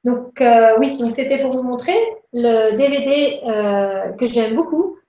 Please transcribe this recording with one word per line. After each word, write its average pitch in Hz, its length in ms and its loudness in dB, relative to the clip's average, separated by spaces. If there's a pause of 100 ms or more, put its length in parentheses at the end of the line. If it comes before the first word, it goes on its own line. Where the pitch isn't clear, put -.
Donc, 247 380 -4
euh, 226 380 6
oui, 277 180 -2
donc 233 140 -4
c'était 269 280 -2
pour 262 120 -2
vous 254 120 -4
montrer 247 320 -4 (380)
le 226 440 2
D 277 100 2
V 277 120 0
D, 277 480 0
euh, 202 640 -2
que 247 160 -4
j'aime 226 280 -2
beaucoup. 330 420 -2 (120)